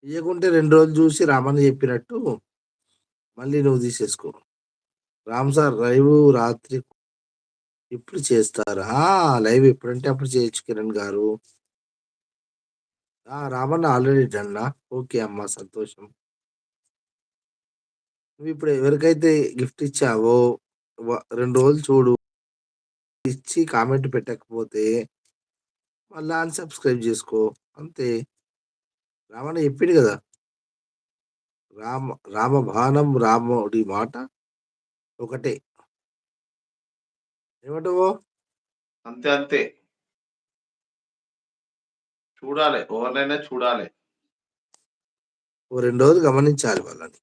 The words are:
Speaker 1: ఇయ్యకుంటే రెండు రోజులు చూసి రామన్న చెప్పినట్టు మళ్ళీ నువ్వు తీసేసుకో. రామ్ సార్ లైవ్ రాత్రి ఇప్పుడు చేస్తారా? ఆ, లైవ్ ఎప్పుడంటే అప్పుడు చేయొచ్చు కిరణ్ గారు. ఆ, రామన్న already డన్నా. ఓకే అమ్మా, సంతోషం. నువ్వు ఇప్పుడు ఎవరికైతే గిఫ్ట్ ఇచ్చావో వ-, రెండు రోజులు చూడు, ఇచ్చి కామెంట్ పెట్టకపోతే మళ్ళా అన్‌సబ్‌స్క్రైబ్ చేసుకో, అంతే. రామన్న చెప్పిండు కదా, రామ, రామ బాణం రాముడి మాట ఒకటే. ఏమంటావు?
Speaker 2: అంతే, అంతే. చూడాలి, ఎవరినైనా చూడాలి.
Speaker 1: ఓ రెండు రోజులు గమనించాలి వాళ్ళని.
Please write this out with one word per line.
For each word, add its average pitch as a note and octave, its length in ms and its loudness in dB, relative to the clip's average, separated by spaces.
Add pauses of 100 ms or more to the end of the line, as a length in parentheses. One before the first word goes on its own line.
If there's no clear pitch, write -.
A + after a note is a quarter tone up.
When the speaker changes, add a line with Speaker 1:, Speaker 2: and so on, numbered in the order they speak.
Speaker 1:
ఇయ్యకుంటే E3+ 400 -4 (120)
రెండు D#3 180 4
రోజులు D#3+ 240 6
చూసి D#3+ 220 4 (100)
రామన్న C#3 360 2
చెప్పినట్టు C3+ 480 -2 (1200)
మళ్ళీ C#3 280 -4
నువ్వు C3 200 2
తీసేసుకో. - 440 -6 (960)
రామ్ B2+ 300 -2
సార్ D3 180 2 (100)
లైవ్ C3+ 300 4 (240)
రాత్రి A#2 400 -4 (1200)
ఇప్పుడు E3+ 240 -14 (100)
చేస్తారా? G#2 560 0 (140)
ఆ, D#3+ 60 2 (400)
లైవ్ B2 260 4
ఎప్పుడంటే B2 400 -6
అప్పుడు C3+ 220 -6
చేయొచ్చు A#2+ 320 -2
కిరణ్ A2 340 -6
గారు. G2+ 280 -2 (2000)
ఆ, C#3 40 -12 (180)
రామన్న D3+ 320 -2 (100)
already C3 380 4
డన్నా. G#2 300 -6 (340)
ఓకే B2+ 280 -6
అమ్మా, G#2 180 -10 (140)
సంతోషం. G#2 460 -14 (2250)
నువ్వు D3+ 180 -10
ఇప్పుడు D3+ 160 -4 (100)
ఎవరికైతే D3+ 520 2 (280)
గిఫ్ట్ C3 280 -6
ఇచ్చావో A#2 480 2 (720)
వ-, A#2+ 160 -6 (160)
రెండు B2 220 -2
రోజులు D3 260 4
చూడు, C3 260 4 (1160)
ఇచ్చి - 280 -6 (140)
కామెంట్ C3+ 400 0
పెట్టకపోతే A2+ 680 -6 (1300)
మళ్ళా D#3+ 320 -8
అన్‌సబ్‌స్క్రైబ్ D3+ 640 -4
చేసుకో, A2 320 -4 (400)
అంతే. D3 280 -10 (1200)
రామన్న C#3+ 340 -10
చెప్పిండు D3 340 0
కదా, G#2 140 4 (1600)
రామ, B2 400 -8 (180)
రామ A#2 200 0 (160)
బాణం C3+ 400 2 (140)
రాముడి A2+ 580 0 (100)
మాట A2 220 -6 (1040)
ఒకటే. A#2+ 360 -6 (2000)
ఏమంటావు? F3+ 420 -2 (1000)
Speaker 2:
అంతే, B2 220 -8 (100)
అంతే. C#3 240 -2 (2750)
చూడాలి, C#3+ 400 -2
ఎవరినైనా C3 540 -4 (120)
చూడాలి. B2 380 -4 (1900)
Speaker 1:
ఓ B2+ 140 -4
రెండు B2 180 2
రోజులు E3 240 6
గమనించాలి C#3 580 0
వాళ్ళని. - 360 -20